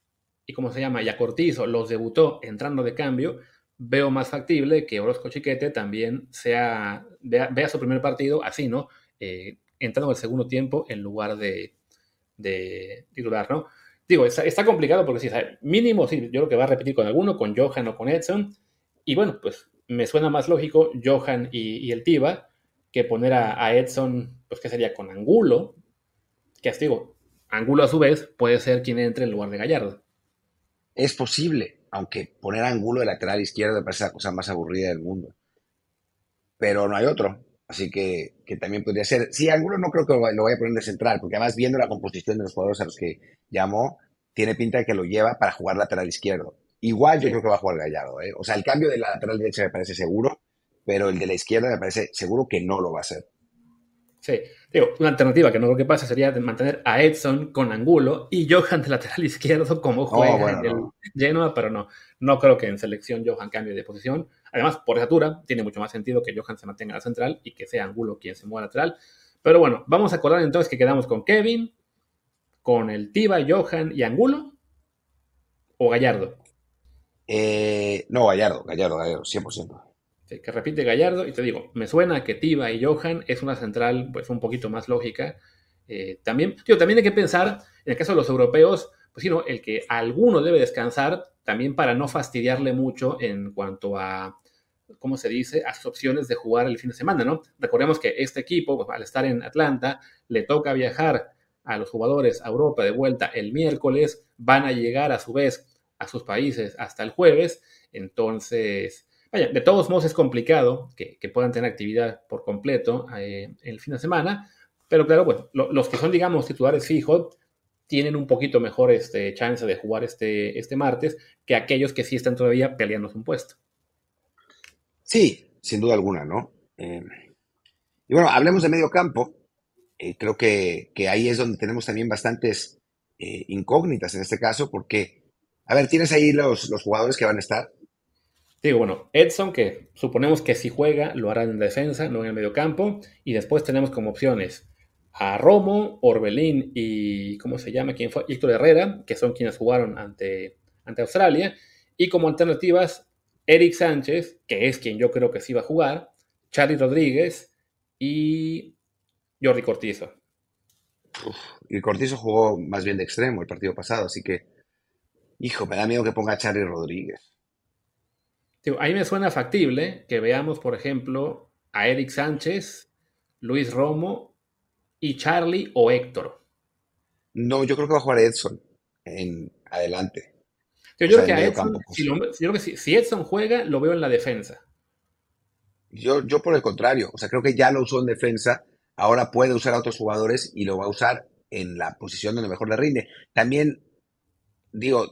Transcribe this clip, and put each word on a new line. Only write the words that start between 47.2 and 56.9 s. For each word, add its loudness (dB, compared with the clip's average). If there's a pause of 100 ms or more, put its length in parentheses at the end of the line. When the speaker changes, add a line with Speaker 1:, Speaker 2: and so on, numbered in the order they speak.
Speaker 1:
Sí. 2
Speaker 2:
creo -2
que 2
va 4
a 0
jugar -2
Gallardo, -8
¿eh? -10
O -12
sea, -4
el -4
cambio 2
de -2
la -4
lateral -6
derecha -2
me -2
parece -8
seguro, -2 (440)
pero 0
el -2
de -4
la -2
izquierda 0
me -2
parece -4
seguro -2
que -2
no -2
lo -2
va -6
a -12
hacer. -12 (920)
Speaker 1:
Sí, -2 (320)
digo, 6 (100)
una 4
alternativa 6
que 2
no 2
creo 4
que 2
pase 2
sería 2
de -2
mantener -2
a 4